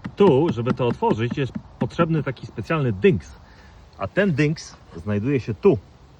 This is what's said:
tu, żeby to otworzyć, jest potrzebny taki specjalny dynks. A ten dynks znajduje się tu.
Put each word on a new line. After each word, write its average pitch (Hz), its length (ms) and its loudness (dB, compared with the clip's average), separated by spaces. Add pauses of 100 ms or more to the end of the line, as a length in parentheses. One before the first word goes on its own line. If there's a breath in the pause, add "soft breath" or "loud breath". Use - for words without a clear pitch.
(160)
tu, 165 340 6
żeby 117 240 -2
to 127 140 -2
otworzyć, 120 500 -2
jest 139 160 -4 (260)
potrzebny 160 440 -2
taki - 240 -10
specjalny 135 440 -2
dynks. 104 440 2 (640 loud breath)
A 98 100 -8
ten 190 260 0
dynks 151 440 -2 (180)
znajduje 104 440 -2
się 110 140 -6
tu. 156 240 4 (420)